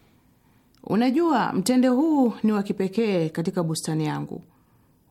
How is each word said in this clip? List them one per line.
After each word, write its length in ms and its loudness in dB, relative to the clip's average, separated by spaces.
"Unajua, 680 2
mtende 360 2
huu 440 2
ni 100 2
wa 100 0
kipekee 640 -2
katika 340 -4
bustani 440 -2
yangu. 360 -8